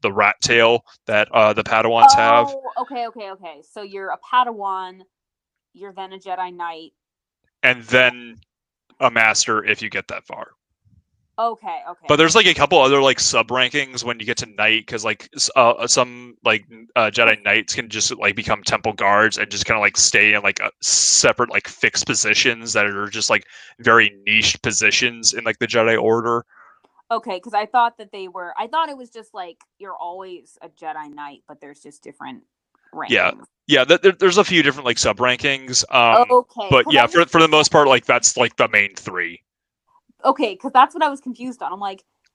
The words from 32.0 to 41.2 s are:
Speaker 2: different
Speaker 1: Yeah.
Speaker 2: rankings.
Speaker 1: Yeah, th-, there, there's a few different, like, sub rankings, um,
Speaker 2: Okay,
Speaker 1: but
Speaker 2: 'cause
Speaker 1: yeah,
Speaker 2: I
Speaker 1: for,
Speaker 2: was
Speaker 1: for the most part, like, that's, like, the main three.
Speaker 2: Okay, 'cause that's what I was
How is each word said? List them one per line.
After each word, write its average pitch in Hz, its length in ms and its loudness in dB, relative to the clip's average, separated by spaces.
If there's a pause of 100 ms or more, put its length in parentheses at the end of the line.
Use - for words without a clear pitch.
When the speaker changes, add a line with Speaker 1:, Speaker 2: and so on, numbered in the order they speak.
Speaker 2:
different - 420 -20 (640)
Speaker 1:
Yeah. 92 240 -2
Speaker 2:
rankings. - 120 -20 (220)
Speaker 1:
Yeah, 139 180 2
th-, 165 160 2
there, 190 120 4
there's 180 260 2
a 202 60 2
few 170 180 2
different, 139 240 -2
like, 117 120 -2
sub 107 200 -2
rankings, 127 640 -2 (100)
um, 127 360 6
Speaker 2:
Okay, 247 400 0
Speaker 1:
but 175 140 6
Speaker 2:
'cause 311 100 0
Speaker 1:
yeah, 123 100 6
Speaker 2:
I - 40 4
Speaker 1:
for, - 120 2
Speaker 2:
was - 100 0
Speaker 1:
for 165 120 2
the 160 60 6
most 151 240 2
part, 147 160 4
like, 123 180 2
that's, 123 320 0
like, 117 180 -2
the 117 120 2
main 101 260 0
three. 87 480 -10 (840)
Speaker 2:
Okay, 262 320 -2
'cause 269 160 -12
that's 262 220 4
what 339 100 -4
I 294 60 0
was 277 100 -12